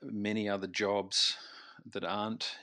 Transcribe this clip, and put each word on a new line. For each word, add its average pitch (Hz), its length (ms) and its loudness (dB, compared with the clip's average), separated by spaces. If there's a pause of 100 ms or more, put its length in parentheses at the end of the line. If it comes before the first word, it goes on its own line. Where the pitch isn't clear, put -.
many 107 480 0
other 98 180 0
jobs 98 680 2 (560)
that 101 100 -2
aren't 104 600 -2